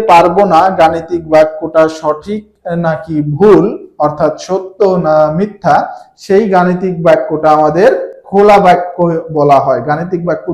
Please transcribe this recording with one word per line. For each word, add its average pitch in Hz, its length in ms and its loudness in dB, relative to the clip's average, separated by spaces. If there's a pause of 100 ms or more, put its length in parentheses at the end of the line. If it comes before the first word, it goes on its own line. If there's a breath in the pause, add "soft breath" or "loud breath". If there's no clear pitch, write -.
পারবো 175 360 4
না 170 160 2 (100)
গাণিতিক 170 580 0
বাক্যটা 156 600 2
সঠিক 160 540 -6 (340)
নাকি 160 400 -4 (140)
ভুল, 170 340 4 (340)
অর্থাৎ 151 420 -2
সত্য - 400 -8 (240)
না 156 120 0 (200)
মিথ্যা, 180 400 -2 (400 loud breath)
সেই 202 320 0
গাণিতিক 180 540 0
বাক্যটা 156 480 0
আমাদের 156 400 2 (340)
খোলা 202 340 4
বাক্য 180 380 0 (360)
বলা 143 260 2
হয়। 127 300 0
গাণিতিক 170 360 -4
বাক্য 165 300 -4